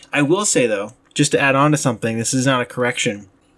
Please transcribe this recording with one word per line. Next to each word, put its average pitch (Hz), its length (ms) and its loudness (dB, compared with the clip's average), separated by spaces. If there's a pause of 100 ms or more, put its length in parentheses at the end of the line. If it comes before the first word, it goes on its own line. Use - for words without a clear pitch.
(120)
I 139 80 0
will 175 240 2
say, 139 220 2
though, 107 260 -4 (220)
just - 180 0
to 147 80 2
add 139 140 2
on 143 160 4
to 147 80 2
something, 113 400 -2
this 117 160 -2
is 131 100 0
not 131 160 2
a 117 60 -4
correction. 120 640 -4 (300)